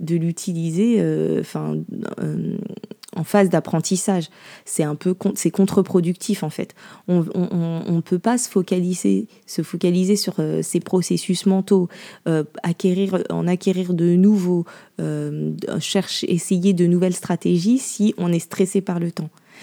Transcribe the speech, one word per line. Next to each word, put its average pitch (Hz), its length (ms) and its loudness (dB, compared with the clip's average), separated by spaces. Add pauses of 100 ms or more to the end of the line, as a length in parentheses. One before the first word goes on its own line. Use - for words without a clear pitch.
de 170 160 -2
l'utiliser, 170 800 0
euh, 160 420 0
enfin, 156 380 -6 (420)
euh, 160 380 -4 (580)
en 165 80 -4
phase 202 240 4
d'apprentissage. 170 800 0 (380)
C'est - 160 -2
un 147 120 0
peu 180 200 -2
con-, 196 200 -2
c'est - 160 0
contre-productif, 190 920 0
en 156 80 -4
fait. - 240 -8 (340)
On, 175 160 2 (100)
on, 180 160 0
on, 165 360 -2
on 165 160 0
peut 180 160 -2
pas 226 180 2
se - 140 -4
focaliser, 185 760 0 (180)
se - 160 -6
focaliser 180 540 2
sur, 196 220 -4
euh, 156 240 0
ces 165 180 -2
processus 175 680 0
mentaux, 190 420 4 (400)
euh, 156 160 0 (180)
acquérir, 185 680 0
en 170 180 -2
acquérir 180 460 0
de 170 200 4
nouveaux, 180 520 4 (340)
euh, 151 520 -4 (280)
cherche-, - 440 -2
essayer 180 500 2
de 175 120 4
nouvelles 175 280 4
stratégies 180 640 0
si - 400 0
on 175 120 0
est 170 80 2
stressé 190 440 0
par 175 160 -4
le 170 120 -2
temps. 160 200 -8 (320)